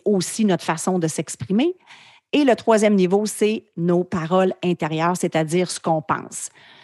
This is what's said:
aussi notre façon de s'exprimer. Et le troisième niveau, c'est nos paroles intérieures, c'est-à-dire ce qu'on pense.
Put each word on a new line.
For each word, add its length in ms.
aussi 400
notre 180
façon 340
de 100
s'exprimer. 680
Et 120
le 120
troisième 400
niveau, 300
c'est 400
nos 260
paroles 500
intérieures, 520
c'est-à-dire 540
ce 100
qu'on 220
pense. 480